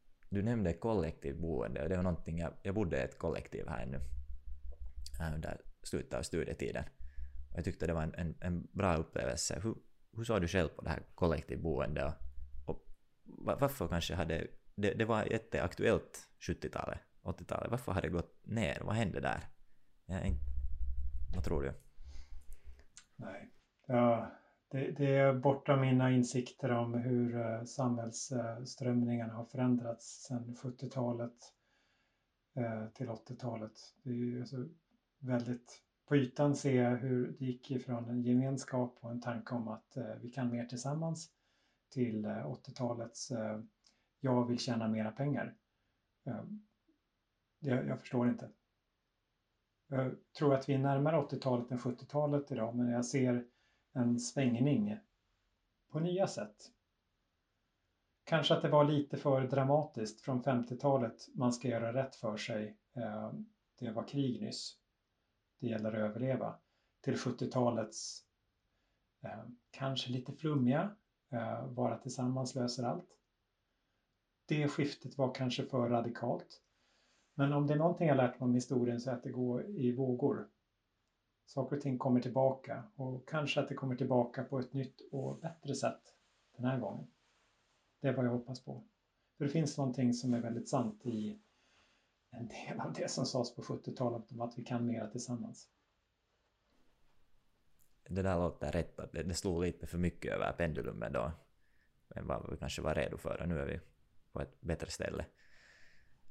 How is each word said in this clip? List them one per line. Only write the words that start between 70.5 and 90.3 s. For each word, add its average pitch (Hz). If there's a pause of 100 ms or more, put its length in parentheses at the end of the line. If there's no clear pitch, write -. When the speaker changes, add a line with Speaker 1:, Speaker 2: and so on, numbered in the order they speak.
Speaker 2:
eh, 117
"bara 120
tillsammans 127
löser 123
allt". - (1400)
Det 147
skiftet -
var 127
kanske 127
för 120
radikalt. 117 (720)
Men 143
om 147
det 147
är 147
någonting 170
jag 135
lärt 127
mig 127
om 123
historien 120
så 131
är 127
att 123
det 120
går 123
i 123
vågor. 123 (960)
Saker 139
och 147
ting 127
kommer 123
tillbaka, 127 (120)
och 131
kanske 147
att -
det -
kommer 131
tillbaka 123
på 135
ett 123
nytt 135 (120)
och 135
bättre 143
sätt 123 (560)
den 120
här 131
gången. 117 (920)
Det 139
är 127
vad 127
jag 120
hoppas 123
på. 135 (540)
För 151
det 143
finns 160
någonting 127
som 123